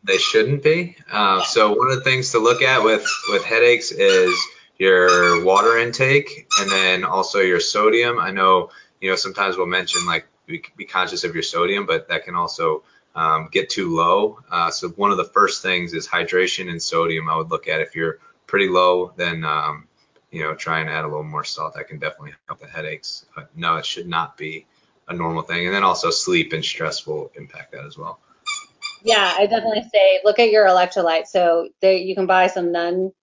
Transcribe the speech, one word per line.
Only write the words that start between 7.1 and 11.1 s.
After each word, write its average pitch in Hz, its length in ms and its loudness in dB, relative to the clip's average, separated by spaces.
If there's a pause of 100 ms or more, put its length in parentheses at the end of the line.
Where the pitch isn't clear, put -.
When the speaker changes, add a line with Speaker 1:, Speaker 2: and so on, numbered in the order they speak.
Speaker 1:
your 92 200 2
sodium. 113 600 2
I 87 100 -2
know 95 400 2 (320)
you 95 80 -4
know, 95 60 0
sometimes 95 420 -4
we'll 90 100 -2
mention, 90 380 -2
like, 82 220 -4 (180)
be, 80 180 -12 (120)
be 98 100 -16
conscious 90 380 -4